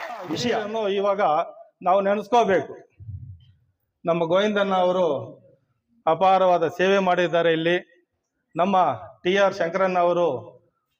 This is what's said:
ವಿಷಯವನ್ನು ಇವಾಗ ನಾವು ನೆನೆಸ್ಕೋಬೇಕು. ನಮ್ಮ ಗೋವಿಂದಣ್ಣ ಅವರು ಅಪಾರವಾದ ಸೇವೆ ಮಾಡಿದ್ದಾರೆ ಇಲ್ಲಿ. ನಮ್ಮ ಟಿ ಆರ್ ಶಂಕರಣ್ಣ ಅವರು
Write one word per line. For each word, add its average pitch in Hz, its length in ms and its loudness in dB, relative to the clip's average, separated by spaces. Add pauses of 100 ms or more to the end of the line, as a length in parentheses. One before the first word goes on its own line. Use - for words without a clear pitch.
(320)
ವಿಷಯವನ್ನು 220 580 -4
ಇವಾಗ 196 320 0 (600)
ನಾವು 196 180 2
ನೆನೆಸ್ಕೋಬೇಕು. 202 760 0 (1300)
ನಮ್ಮ 170 180 0
ಗೋವಿಂದಣ್ಣ 196 520 0
ಅವರು 180 640 -2 (680)
ಅಪಾರವಾದ 180 600 2
ಸೇವೆ 190 320 2
ಮಾಡಿದ್ದಾರೆ 170 540 2
ಇಲ್ಲಿ. 170 540 -4 (480)
ನಮ್ಮ 170 440 0 (240)
ಟಿ 185 140 0
ಆರ್ 196 160 4
ಶಂಕರಣ್ಣ 180 460 -2
ಅವರು 170 600 0 (400)